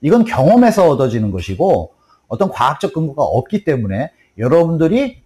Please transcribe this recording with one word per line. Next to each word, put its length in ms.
이건 240
경험에서 640
얻어지는 420
것이고 640
어떤 220
과학적 440
근거가 280
없기 440
때문에 460
여러분들이 880